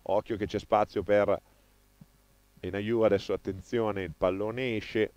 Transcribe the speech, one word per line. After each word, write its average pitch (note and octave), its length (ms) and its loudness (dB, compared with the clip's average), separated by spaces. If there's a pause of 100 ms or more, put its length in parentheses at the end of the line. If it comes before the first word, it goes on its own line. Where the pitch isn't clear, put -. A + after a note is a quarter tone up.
occhio G#2 340 -2
che G2 120 -4
c'è G#2 120 -4
spazio G#2 440 0
per G2+ 360 4 (1200)
Enaiu, G#2 420 -2
adesso G2+ 300 4
attenzione, G2 720 -2
il E2 140 -8
pallone A2 580 -2
esce. G#2+ 420 0